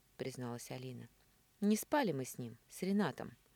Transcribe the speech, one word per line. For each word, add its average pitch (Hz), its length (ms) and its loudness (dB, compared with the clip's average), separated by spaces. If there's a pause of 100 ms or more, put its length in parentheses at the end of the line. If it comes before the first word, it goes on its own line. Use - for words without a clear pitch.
(180)
призналась 123 520 -6
Алина. 127 400 -10 (500)
«Не 208 160 6
спали 254 360 4
мы 131 140 0
с - 120 -10
ним, 117 200 -8 (120)
с - 140 -16
Ренатом. 185 520 2 (200)